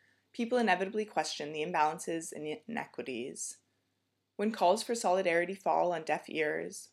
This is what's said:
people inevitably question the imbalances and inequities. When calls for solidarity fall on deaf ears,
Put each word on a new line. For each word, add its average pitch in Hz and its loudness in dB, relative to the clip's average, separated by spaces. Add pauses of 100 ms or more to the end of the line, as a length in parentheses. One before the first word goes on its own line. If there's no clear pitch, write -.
(340)
people 240 0
inevitably 196 2
question 151 -4
the 151 -2
imbalances 165 0
and 151 -6 (100)
inequities. 135 -8 (800)
When 214 0
calls 202 4
for 240 -2
solidarity 180 2
fall 170 2
on 165 -4
deaf 156 -2
ears, 160 -4